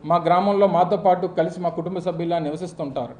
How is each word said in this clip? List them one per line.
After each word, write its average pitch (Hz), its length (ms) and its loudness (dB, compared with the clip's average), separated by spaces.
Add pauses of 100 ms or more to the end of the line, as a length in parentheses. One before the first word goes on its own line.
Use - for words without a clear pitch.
(100)
మా 170 60 4 (100)
గ్రామంలో 196 480 4
మాతో 180 320 2
పాటు 180 200 4 (120)
కలిసి 175 260 0
మా 170 140 0
కుటుంబ 180 200 -6 (100)
సభ్యుల్లా 170 380 -2
నివసిస్తుంటారు. 147 720 -8